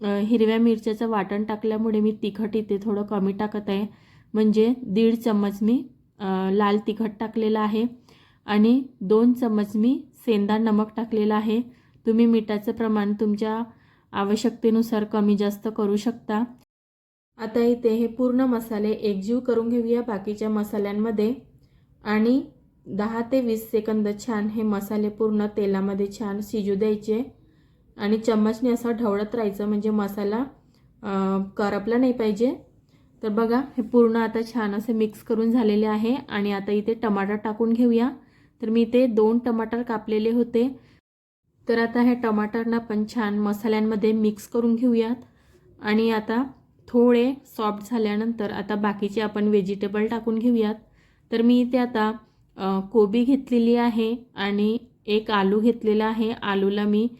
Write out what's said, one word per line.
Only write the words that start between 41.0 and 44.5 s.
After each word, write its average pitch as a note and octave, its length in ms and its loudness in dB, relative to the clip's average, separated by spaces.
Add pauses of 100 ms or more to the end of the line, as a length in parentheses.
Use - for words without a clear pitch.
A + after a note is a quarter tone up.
तर A#3 100 2
आता A#3 220 0
ह्या B3 120 6
टमाटरना A3+ 640 0
पण G#3+ 260 -2 (120)
छान G#3 240 -2
मसाल्यांमध्ये G#3+ 720 0
मिक्स G#3+ 360 0
करून A#3 280 2